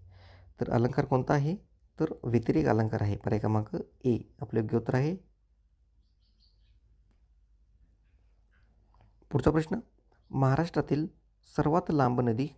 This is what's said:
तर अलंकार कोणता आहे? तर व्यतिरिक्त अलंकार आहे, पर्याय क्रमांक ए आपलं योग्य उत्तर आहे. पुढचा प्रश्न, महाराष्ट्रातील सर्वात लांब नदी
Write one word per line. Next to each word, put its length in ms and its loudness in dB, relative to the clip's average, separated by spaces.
तर 100 -4
अलंकार 360 0
कोणता 280 0
आहे? 220 0
तर 60 0
व्यतिरिक्त 460 2
अलंकार 320 2
आहे, 140 0
पर्याय 240 -2
क्रमांक 380 -2
ए 120 2
आपलं 180 -4
योग्य 180 0
उत्तर 180 -2
आहे. 200 0
पुढचा 200 2
प्रश्न, 280 0
महाराष्ट्रातील 760 0
सर्वात 360 0
लांब 300 2
नदी 260 0